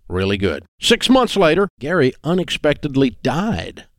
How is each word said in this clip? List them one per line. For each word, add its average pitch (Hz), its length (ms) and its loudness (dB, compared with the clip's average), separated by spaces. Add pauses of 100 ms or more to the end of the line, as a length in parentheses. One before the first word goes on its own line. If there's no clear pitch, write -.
(100)
really 95 260 -2
good. 87 300 -4 (120)
Six - 300 0
months 247 260 4
later, 185 340 2 (120)
Gary 143 320 0 (100)
unexpectedly 143 1000 -2
died. 123 640 -4 (120)